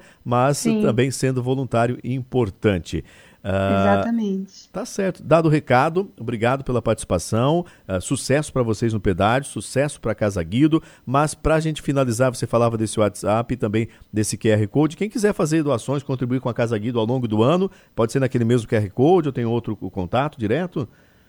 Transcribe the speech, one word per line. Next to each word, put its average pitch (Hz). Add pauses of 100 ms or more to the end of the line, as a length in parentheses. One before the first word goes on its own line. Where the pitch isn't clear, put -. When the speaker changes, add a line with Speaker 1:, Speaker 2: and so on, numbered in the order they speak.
(240)
Speaker 1:
mas 127
Speaker 2:
Sim. 220
Speaker 1:
também 131
sendo 131
voluntário 123
importante. 110 (440)
Ah, 98
Speaker 2:
Exatamente. 202
Speaker 1:
tá 277
certo. 190
Dado 160
o -
recado, 156
obrigado 120
pela 120
participação, 113 (220)
ah, 92
sucesso 139
pra 135
vocês 113
no 110
pedágio, 104
sucesso -
pra 110
Casa 98
Guido, 147 (220)
mas 143
pra 156
gente 160
finalizar, 127
você -
falava 117
desse 110
WhatsApp 107
e -
também 110 (260)
desse 107
Q 110
R 107
Code. 151
Quem 202
quiser 208
fazer 160
doações, 139
contribuir 127
com 127
a 113
Casa 117
Guido 117
ao 110
longo 123
do 107
ano, 180 (240)
pode 113
ser 139
naquele 123
mesmo 117
Q -
R 104
Code 156
ou 131
tem 123
outro 113
contato 104
direto? 139 (400)